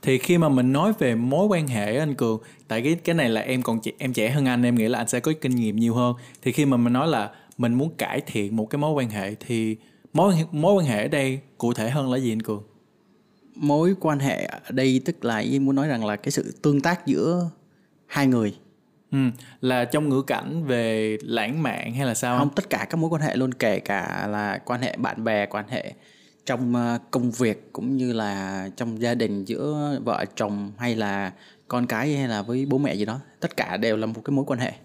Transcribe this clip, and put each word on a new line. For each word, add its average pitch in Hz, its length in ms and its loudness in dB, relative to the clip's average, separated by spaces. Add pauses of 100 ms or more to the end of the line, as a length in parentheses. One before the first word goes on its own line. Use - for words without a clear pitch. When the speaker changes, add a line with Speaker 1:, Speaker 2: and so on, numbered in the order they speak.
Speaker 1:
Thì 131 160 2
khi 175 200 2
mà 160 120 4
mình 127 220 4
nói 170 280 2
về 123 160 2
mối 135 320 2
quan 170 200 2
hệ 107 280 0
á, 147 80 2
anh 147 120 -2
Cường, 113 260 0 (260)
tại 110 140 -2
cái, 151 140 2
cái 175 200 -2
này 143 140 2
là 110 120 2
em 127 220 -2
còn 117 180 0
trẻ, 113 160 -6
em 127 160 -4
trẻ 113 160 2
hơn 143 160 2
anh, 123 180 4
em 123 120 4
nghĩ 110 120 4
là 120 100 2
anh 113 100 -2
sẽ 123 120 0
có 156 120 0 (100)
kinh 127 140 0
nghiệm 110 200 0
nhiều 113 180 2
hơn. 123 220 2 (260)
Thì 131 100 -2
khi 147 140 2
mà 135 120 4
mình 120 160 2
nói 135 140 2
là 113 240 0 (260)
mình 120 160 2
muốn 139 240 2
cải - 240 -4
thiện 104 340 -4
một 107 140 0
cái 147 100 -4
mối 156 140 0
quan 131 160 0
hệ, 101 260 -4
thì 110 420 -2 (360)
mối, 180 220 6 (160)
mối 165 220 4
quan 185 120 4
hệ 107 160 2
ở 117 60 0
đây 139 320 0 (180)
cụ 120 160 0
thể 110 160 -2
hơn 135 220 0
là 127 60 2
gì 127 140 0
anh 110 100 -2
Cường? 104 220 -4 (920)
Speaker 2:
Mối 156 440 4
quan 151 200 0
hệ 127 260 0
ở - 260 -10
đây 131 340 4
tức 170 200 -4
là 117 120 0
em 135 280 0
muốn 135 100 4
nói 139 120 2
rằng 120 180 -2
là 104 100 0
cái 151 160 -6
sự - 300 -2
tương 143 200 4
tác 170 240 0
giữa 160 440 0 (560)
hai 143 220 2
người. 113 280 2 (560)
Speaker 1:
Ừ, 143 60 0 (440)
là 127 240 2
trong 151 240 0
ngữ 135 120 2
cảnh 143 440 -2
về 113 560 0
lãng 117 420 -2
mạn 117 300 -4
hay 135 120 -2
là 120 80 0
sao 123 260 0
Speaker 2:
Không, 143 80 4
Speaker 1:
anh? 139 80 -2
Speaker 2:
tất - 140 -4
cả - 200 -2
các 170 80 -2
mối 160 120 0
quan 160 120 0
hệ 151 140 0
luôn, 127 180 0
kể 107 260 0
cả 95 520 -4
là 104 340 0
quan 123 160 -4
hệ 120 160 -4
bạn 117 260 -4
bè, 107 220 2
quan 104 240 -6
hệ - 240 -6 (520)
trong, 123 300 0
ờ, 120 240 0 (120)
công 123 200 0
việc 113 420 0
cũng 131 240 -2
như 127 160 0
là 98 640 -4
trong 113 240 -4
gia 120 140 2
đình, 101 300 -2
giữa 147 580 -2
vợ 113 220 -2 (100)
chồng 104 420 -4
hay 120 180 -2
là 98 380 -2 (340)
con 123 200 -2
cái 120 280 0
hay 139 120 -2
là 107 140 -2
với 123 240 -2
bố 143 120 0
mẹ 135 180 0
gì 104 100 -2
đó. 113 140 -6 (200)
Tất - 180 -6
cả 95 200 -2
đều 110 200 2
là 110 80 -2
một 113 200 -6
cái 139 60 -2
mối 139 160 2
quan 127 120 -2
hệ. 127 120 -2 (140)